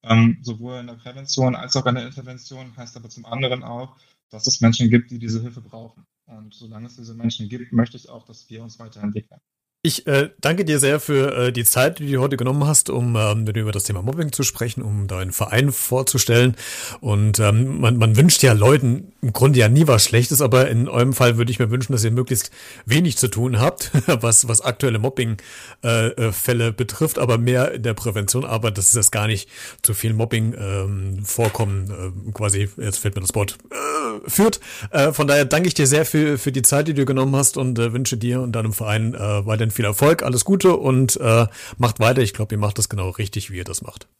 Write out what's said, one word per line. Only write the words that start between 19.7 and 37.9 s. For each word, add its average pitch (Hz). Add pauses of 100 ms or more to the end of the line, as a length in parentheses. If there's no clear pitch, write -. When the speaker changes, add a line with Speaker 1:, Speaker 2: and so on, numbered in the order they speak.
Speaker 2:
nie 151
was 120
Schlechtes, 123
aber 127
in 117
eurem 123
Fall 120
würde 117
ich 113
mir 117
wünschen, 127
dass 110
ihr 113
möglichst 123 (340)
wenig 147
zu 127
tun 117
habt, - (160)
<laughs> -
was, 120
was 113
aktuelle 120
Mobbing, 113 (440)
äh, 117
äh, 113
Fälle 117
betrifft, -
aber 120
mehr 123
in 120
der 113
Prävention 107
arbeitet, 110
dass 98
es 107
gar 107
nicht 107 (320)
zu -
viel 113
Mobbing, 113
ähm, 98
Vorkommen, 101 (380)
äh, 107
quasi, 101
jetzt 104
fällt 101
mir 98
das 92
Wort, 101 (140)
äh, -
führt. 214 (300)
Äh, 151
von 143
daher 143
danke 156
ich 165
dir 147
sehr 147
für, 151
für 135
die 131
Zeit, 143
die 165
du 139
genommen 135
hast 135
und, 127
äh, 117